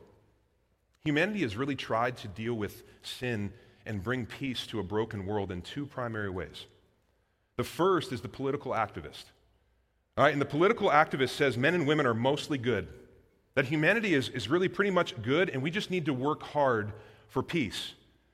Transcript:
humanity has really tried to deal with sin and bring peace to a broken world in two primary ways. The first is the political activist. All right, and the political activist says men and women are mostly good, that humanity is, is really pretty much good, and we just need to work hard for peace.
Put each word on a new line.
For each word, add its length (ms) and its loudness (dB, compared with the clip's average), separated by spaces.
humanity 380 0
has 140 -2
really 200 -2
tried 420 0
to 100 -12
deal 260 -6
with 300 -6
sin 500 -4
and 180 -6
bring 220 -2
peace 420 -8
to 120 -6
a 40 -2
broken 420 -4
world 260 -2
in 100 -6
two 240 -8
primary 440 -6
ways. 360 -8
The 60 -2
first 500 0
is 80 -6
the 80 -10
political 420 -4
activist. 540 -4
All 60 6
right, 100 8
and 80 0
the 40 2
political 440 4
activist 420 6
says 260 2
men 180 4
and 100 2
women 220 4
are 80 4
mostly 420 0
good, 300 -2
that 120 2
humanity 500 4
is, 140 2
is 200 -6
really 200 4
pretty 220 0
much 300 0
good, 280 2
and 120 -4
we 80 -2
just 220 -4
need 140 -2
to 80 0
work 280 0
hard 520 0
for 140 -2
peace. 520 -4